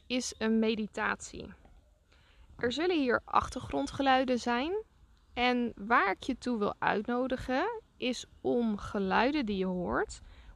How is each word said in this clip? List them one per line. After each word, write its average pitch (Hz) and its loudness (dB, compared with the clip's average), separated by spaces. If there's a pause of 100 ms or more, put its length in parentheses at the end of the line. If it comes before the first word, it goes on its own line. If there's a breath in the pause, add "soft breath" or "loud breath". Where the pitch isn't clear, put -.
is 247 -2
een 220 2
meditatie. 214 -2 (1000 soft breath)
Er 240 -2
zullen 330 0
hier 254 2
achtergrondgeluiden 262 0
zijn. 285 -2 (500)
En 247 0
waar 254 2
ik - -6
je 254 -2
toe 247 -2
wil 202 0
uitnodigen, 254 0 (160)
is 240 -4 (160)
om 240 2
geluiden 214 2
die 208 -2
je 185 0
hoort, 185 -2 (340 soft breath)